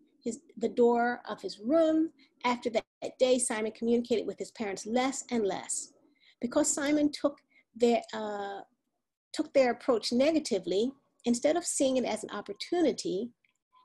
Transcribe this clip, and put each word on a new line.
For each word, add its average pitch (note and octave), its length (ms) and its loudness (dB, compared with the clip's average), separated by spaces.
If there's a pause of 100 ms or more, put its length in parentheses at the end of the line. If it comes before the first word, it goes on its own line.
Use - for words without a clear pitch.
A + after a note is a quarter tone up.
(220)
his, A#3 200 -8 (160)
the A3 100 -2
door A#3+ 640 2
of G#3 120 -8
his G3 180 -10
room. D#4+ 520 2 (320)
After A#3+ 280 0
that - 480 -6
day, B3+ 180 6
Simon A3 340 -2
communicated A#3 540 0
with F#3 140 -8
his F#3+ 120 -10
parents G3 340 -6
less B3 440 -2
and A3+ 160 0
less. - 480 -6 (480)
Because D4 320 0
Simon D4 380 0
took - 280 -2 (360)
their, A#3 260 2 (100)
uh, G3+ 500 -8 (680)
took - 220 -6
their B3+ 180 6
approach A#3 400 -2
negatively, A#3+ 800 2 (320)
instead A#3+ 320 2
of E4+ 100 -2
seeing C4 320 0
it A#3+ 80 0
as G#3+ 180 -4
an - 80 -10
opportunity, G#3 1000 -2 (540)